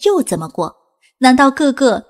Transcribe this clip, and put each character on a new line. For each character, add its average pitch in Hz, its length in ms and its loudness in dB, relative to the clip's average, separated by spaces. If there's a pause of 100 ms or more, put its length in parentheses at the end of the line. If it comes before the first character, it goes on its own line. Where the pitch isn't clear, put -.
又 392 180 0
怎 - 160 -4
么 160 100 -10
过， - 280 -10 (420)
难 254 180 4
道 277 140 4
个 269 240 -2
个 247 360 0